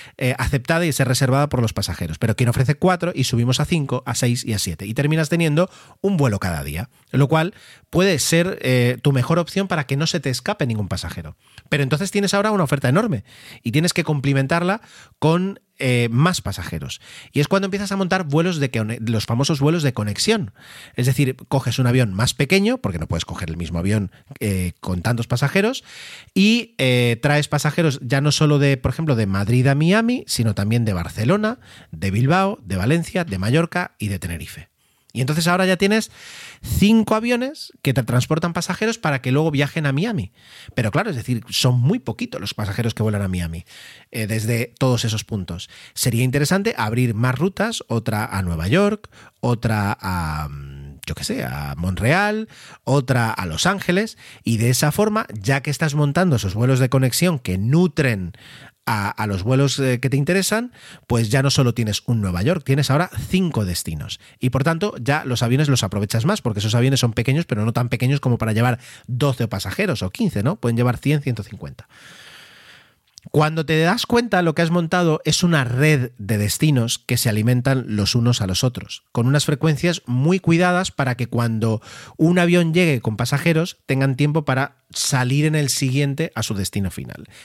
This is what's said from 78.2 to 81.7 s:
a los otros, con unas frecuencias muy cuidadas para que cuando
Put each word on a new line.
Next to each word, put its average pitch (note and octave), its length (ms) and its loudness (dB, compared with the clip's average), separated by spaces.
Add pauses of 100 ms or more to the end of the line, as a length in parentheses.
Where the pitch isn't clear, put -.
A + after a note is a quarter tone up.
a G2+ 60 -2
los F#2 180 0
otros, - 480 -6
con A#2 140 0
unas C#3+ 180 2
frecuencias D#3+ 600 0
muy C#3+ 340 2
cuidadas F3+ 520 2
para B2+ 240 -2
que B2 100 -4
cuando A2+ 560 0 (340)